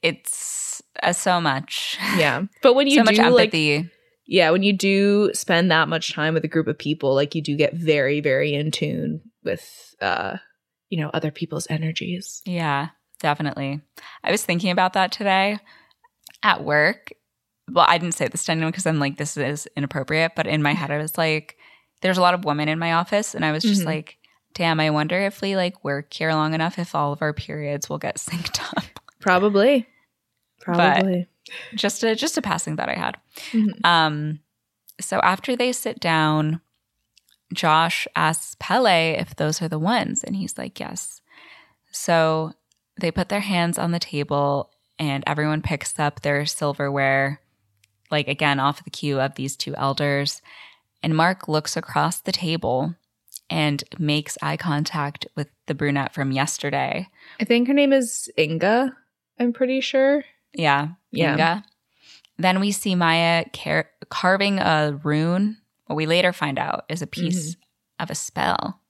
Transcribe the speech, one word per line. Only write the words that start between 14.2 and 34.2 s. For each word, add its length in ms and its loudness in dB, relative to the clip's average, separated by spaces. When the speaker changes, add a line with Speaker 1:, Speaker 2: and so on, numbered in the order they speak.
Speaker 1:
I 80 0
was 140 0
thinking 260 0
about 240 2
that 180 2
today 460 0
at 220 2
work. 480 2
Well, 180 6
I 100 6
didn't 160 -2
say 140 -2
this 180 -6
to 60 0
anyone 200 0
'cause 140 -4
I'm 140 2
like, 180 -2
"This 180 -6
is 400 -4
inappropriate." 580 -2
But 120 -2
in 160 0
my 100 2
head, 180 -2
I 80 -2
was 200 -6
like, 380 -2
there's 160 0
a 60 4
lot 120 6
of 100 -4
women 240 0
in 100 0
my 160 -2
office. 400 0
And 100 -4
I 80 2
was 120 -2
just 160 2
Speaker 2:
Mm-hmm. 100 -2
Speaker 1:
like, 260 -6
"Damn, 260 0
I 100 2
wonder 300 0
if 220 -4
we, 140 0
like, 280 -2
work 280 -4
here 200 -2
long 220 2
enough 240 -2
if 160 -6
all 180 0
of 80 -6
our 140 -2
periods 560 -6
will 80 -6
get 180 -6
<laughs> 400 -8
synced 40 -4
up." 80 -4
Speaker 2:
Probably. 680 4
Speaker 1:
But 80 -2
Speaker 2:
Probably. 260 0
Speaker 1:
just 280 -2
a, 120 2
just 240 -2
a 40 -4
passing 340 -4
thought 120 -2
I 60 -2
had. 220 -4
Speaker 2:
Mm-hmm. 320 0
Speaker 1:
Um, 560 2